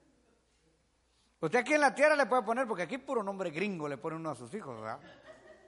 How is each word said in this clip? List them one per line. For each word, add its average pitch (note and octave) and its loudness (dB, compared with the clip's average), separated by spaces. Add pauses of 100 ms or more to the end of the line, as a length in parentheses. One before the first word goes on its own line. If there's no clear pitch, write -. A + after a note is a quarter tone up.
(1400)
Usted E3 2
aquí B3 2
en D4+ 4
la C4+ 6
tierra D4+ 6
le C#4 4
puede B3 2
poner, A#3 0
porque F#3+ -4
aquí A#3 -6
puro B3+ -2
nombre F#3+ -4
gringo E3 -4
le C#3+ -6
pone D#3+ -6
uno D#3+ -6
a C3+ -4
sus A#2+ -12
hijos, C#3 -10
¿verdad? A#2 -8 (680)